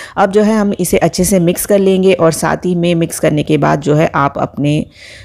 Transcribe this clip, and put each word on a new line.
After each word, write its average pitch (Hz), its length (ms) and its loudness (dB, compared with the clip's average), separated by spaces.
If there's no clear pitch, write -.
अब 196 140 2
जो 208 100 2
है 214 160 2
हम 202 220 0
इसे 180 180 0
अच्छे 170 260 0
से 185 160 2
mix 175 260 0
कर 202 140 2
लेंगे 190 340 2
और 165 180 2
साथ 160 260 -4
ही 180 180 -4
में 175 200 0
mix 165 240 -4
करने 151 240 0
के 151 140 0
बाद 151 240 0
जो 143 140 0
है 160 200 2
आप 143 220 0
अपने - 480 -4